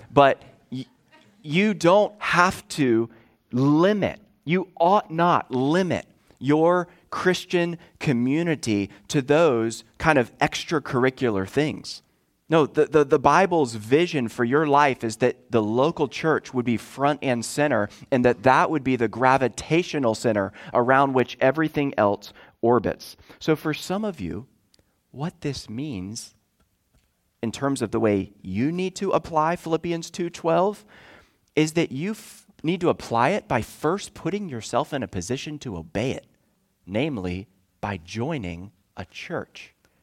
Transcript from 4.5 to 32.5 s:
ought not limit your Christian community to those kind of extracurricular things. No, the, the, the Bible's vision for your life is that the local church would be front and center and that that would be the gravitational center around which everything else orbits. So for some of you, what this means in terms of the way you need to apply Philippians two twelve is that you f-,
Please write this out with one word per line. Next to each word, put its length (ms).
ought 320
not 400
limit 560
your 500
Christian 680
community 920
to 120
those 640
kind 200
of 200
extracurricular 1080
things. 560
No, 180
the, 200
the, 180
the 140
Bible's 560
vision 540
for 160
your 220
life 380
is 140
that 340
the 100
local 460
church 460
would 100
be 140
front 440
and 220
center 460
and 140
that 200
that 260
would 120
be 140
the 120
gravitational 1080
center 380
around 400
which 280
everything 580
else 340
orbits. 540
So 160
for 200
some 300
of 140
you, 280
what 320
this 260
means 640
in 100
terms 300
of 80
the 100
way 400
you 320
need 240
to 160
apply 440
Philippians 540
two 200
twelve 540
is 200
that 180
you 200
f-, 340